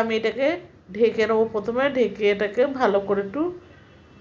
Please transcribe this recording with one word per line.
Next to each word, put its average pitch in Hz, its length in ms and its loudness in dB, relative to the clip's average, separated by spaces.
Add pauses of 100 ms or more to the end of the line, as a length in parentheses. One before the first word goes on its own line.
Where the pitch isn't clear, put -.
আমি 226 180 0
এটাকে 226 280 -2 (480)
ঢেকে 226 340 2
নেবো, 226 140 4 (100)
প্রথমে 226 300 -2 (140)
ঢেকে 208 360 0
এটাকে 208 280 -2 (180)
ভালো 202 180 4 (100)
করে 202 180 0
একটু 277 160 -4 (800)